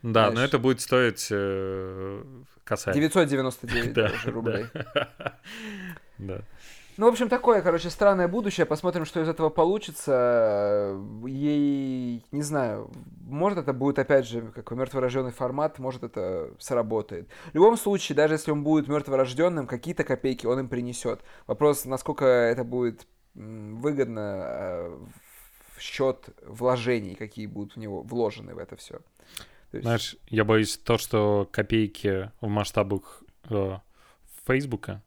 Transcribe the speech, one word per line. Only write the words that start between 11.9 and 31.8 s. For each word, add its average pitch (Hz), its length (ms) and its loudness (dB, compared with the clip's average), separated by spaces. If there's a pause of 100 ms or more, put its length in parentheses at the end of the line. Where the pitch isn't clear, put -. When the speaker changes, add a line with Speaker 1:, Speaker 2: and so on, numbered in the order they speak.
Speaker 2:
не 143 100 -2
знаю, 127 480 -2 (300)
может, 170 380 -2
это 139 140 -2
будет, 139 280 0
опять 135 260 4
же, 117 140 -6 (120)
какой 117 240 -10
мёртворождённый 127 540 -2
формат, 135 480 -4
может, 127 240 -8
это 92 560 -6
сработает. 110 680 -2 (240)
В - 20 -20
любом 214 220 8
случае, 196 400 -2
даже 151 180 6
если 156 160 -4
он 147 140 -2
будет 151 240 4
мёртворождённым, 139 800 2
какие-то 127 340 -4
копейки 131 440 0
он 123 120 2
им 131 100 -4
принесёт. 120 520 -4 (260)
Вопрос, 143 380 2
насколько 131 400 -4
это 120 400 4
будет, 120 420 -2 (300)
м, 107 440 -14
выгодно, 117 640 -2
э, 87 540 -6 (800)
в - 40 -18
счёт - 480 -2 (160)
вложений, 117 680 0
какие 107 320 -12
будут 101 300 -10
в - 20 -14
него 101 240 -10
вложены 110 520 -4
в - 40 -14
это - 180 -12
всё. - 220 -18 (720)
То - 60 -10
есть - 80 -8
Speaker 1:
Знаешь, 117 320 -2 (120)
я 110 160 2
боюсь 110 340 4
то, 117 200 2
что 104 540 2
копейки 101 880 0